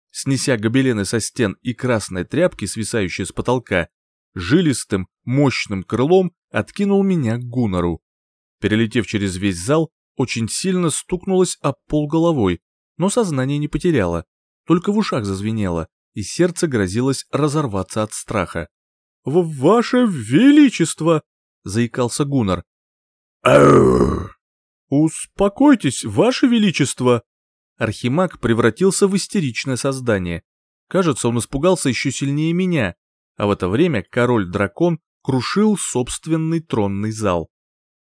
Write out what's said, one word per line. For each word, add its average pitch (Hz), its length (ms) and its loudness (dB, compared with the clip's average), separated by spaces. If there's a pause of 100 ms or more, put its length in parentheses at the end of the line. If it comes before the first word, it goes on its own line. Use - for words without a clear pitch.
(120)
снеся 135 460 -2
гобелены 113 480 0
со 113 140 -2
стен 104 420 -4
и 123 120 -6
красные 107 500 -4
тряпки, 151 420 -2
свисающие 101 600 -4
с - 60 -10
потолка, 107 580 -2 (440)
жилистым, 107 760 0 (160)
мощным 123 600 -2
крылом 170 500 2 (180)
откинул 196 520 0
меня 151 340 0
к 123 60 -8
Гуннару. 95 580 -2 (600)
Перелетев 107 460 0
через 98 280 -2
весь 92 220 -2
зал, 147 340 0 (240)
очень 117 320 -4
сильно 180 420 -2
стукнулась 185 720 -2
об 139 140 -2 (120)
пол 151 200 -2
головой, 147 540 0 (360)
но 180 120 0
сознание 143 480 0
не 147 100 -2
потеряла, 104 560 0 (420)
только 175 280 0
в 208 40 0
ушах 175 280 -2
зазвенело, 98 640 -4 (240)
и 110 80 -10
сердце 170 460 -2
грозилось 120 640 -2
разорваться 131 720 -2
от 107 100 -6
страха. - 560 -6 (560)
«В-, 160 340 0
Ваше 233 460 4
Величество!» — 170 1160 4 (400)
заикался 117 600 -2
Гуннар. 113 400 0 (800)
«Ау!» 69 840 4 (600)
«Успокойтесь, 180 1120 2
Ваше 190 440 2
Величество!» 151 720 2 (560)
Архимаг 123 640 -2
превратился 120 680 2
в 190 80 -2
истеричное 139 600 -4
создание. 110 680 -4 (460)
Кажется, 165 400 0
он 120 100 0
испугался 143 520 0
ещё 131 200 -2
сильнее 143 440 -2
меня, 170 420 0 (420)
а 104 80 -2
в 104 60 2
это 92 180 -2
время 123 400 0
король-дракон 120 880 0 (220)
крушил 190 560 0
собственный 160 840 -4
тронный 104 520 -4
зал. 95 380 -2 (520)